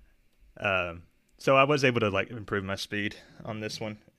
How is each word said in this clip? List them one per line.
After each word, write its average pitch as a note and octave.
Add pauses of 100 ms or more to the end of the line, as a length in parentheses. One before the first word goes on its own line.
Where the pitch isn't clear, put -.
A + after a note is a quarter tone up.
(580)
Um, F2 (360)
so C#3
I C3+
was C#3
able A#2+
to, G#2+
like, F#2+
improve G#2
my G2
speed G#2 (280)
on G#2+
this G#2+
one, G#2+ (200)